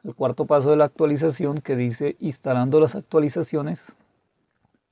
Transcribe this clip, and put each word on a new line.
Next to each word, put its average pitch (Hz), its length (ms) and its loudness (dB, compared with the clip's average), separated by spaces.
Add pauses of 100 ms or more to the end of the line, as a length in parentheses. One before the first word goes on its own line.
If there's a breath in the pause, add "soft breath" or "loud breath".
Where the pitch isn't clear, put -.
El - 120 -12
cuarto 131 300 -2
paso 143 260 2
de 151 60 6
la 151 80 4
actualización 147 760 0
que 139 180 -4
dice 123 440 -2
instalando 135 600 0
las 156 160 2
actualizaciones. 156 1000 -4 (960)